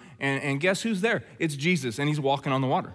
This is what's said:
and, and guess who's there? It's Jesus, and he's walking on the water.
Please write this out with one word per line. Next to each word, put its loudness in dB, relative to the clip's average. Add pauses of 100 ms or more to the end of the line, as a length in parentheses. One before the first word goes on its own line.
(180)
and, 0
and -2
guess 2
who's 0
there? 2 (160)
It's 0
Jesus, 0
and 2
he's 0
walking 0
on 2
the 0
water. 0